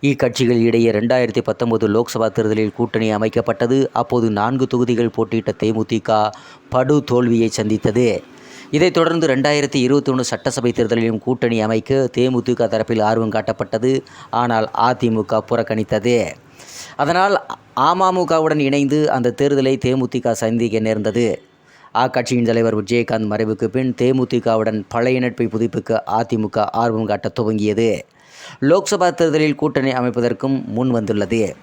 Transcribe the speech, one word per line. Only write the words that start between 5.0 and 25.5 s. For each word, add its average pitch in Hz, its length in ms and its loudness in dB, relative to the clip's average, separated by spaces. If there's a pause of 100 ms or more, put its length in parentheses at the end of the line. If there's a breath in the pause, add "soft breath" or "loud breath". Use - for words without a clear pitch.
போட்டியிட்ட 110 440 -2 (100)
தே 110 100 0
மு 110 100 0
தி 110 160 -2
க 107 300 0 (400 loud breath)
படு 135 340 2
தோல்வியை 120 440 2
சந்தித்தது. 110 760 0 (480 loud breath)
இதைத் 160 220 2
தொடர்ந்து 165 340 2
ரெண்டாயிரத்தி 143 480 0
இருபத்தொன்னு 131 460 2
சட்டசபை 123 500 -2
தேர்தலிலும் 113 480 0
கூட்டணி 120 420 -2
அமைக்க 113 560 0
தே 123 120 2
மு 123 120 0
தி 123 120 0
க 117 140 0
தரப்பில் 110 340 0
ஆர்வம் 113 300 2
காட்டப்பட்டது. 113 720 -2 (260 loud breath)
ஆனால் 117 480 0
அ 120 160 2
தி 123 160 0
மு 110 160 0
க 110 260 -2
புறக்கணித்தது. 110 800 0 (640 loud breath)
அதனால் 180 500 0 (300)
அமமுகவுடன் 160 840 2
இணைந்து 143 520 2
அந்த 123 260 0
தேர்தலை 135 480 2
தே 127 100 2
மு 127 120 0
தி 123 120 -4
க 117 140 0
சந்திக்க 113 460 0
நேர்ந்தது. 107 640 0 (520 loud breath)
அக்கட்சியின் 123 520 0
தலைவர் 113 380 2
விஜயகாந்த் 113 440 -2
மறைவுக்கு 107 380 -2
பின் 127 320 -2
தே 131 160 2
மு 131 120 2
தி 123 140 -2
கவுடன் 110 480 0
பழைய 127 320 0
நட்பை 120 280 -2
புதுப்பிக்க 110 600 -2